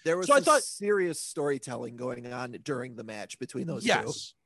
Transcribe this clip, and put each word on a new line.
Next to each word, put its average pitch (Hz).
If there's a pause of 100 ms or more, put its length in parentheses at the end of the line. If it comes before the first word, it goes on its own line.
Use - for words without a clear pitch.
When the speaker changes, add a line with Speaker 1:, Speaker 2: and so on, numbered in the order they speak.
Speaker 1:
There 165
was 185
Speaker 2:
So 277
I 285
Speaker 1:
some 170
Speaker 2:
thought 302
Speaker 1:
serious 196
storytelling 127
going 123
on 123 (100)
during 127
the 113
match 107
between 131
those 139
two. 226
Speaker 2:
Yes. - (120)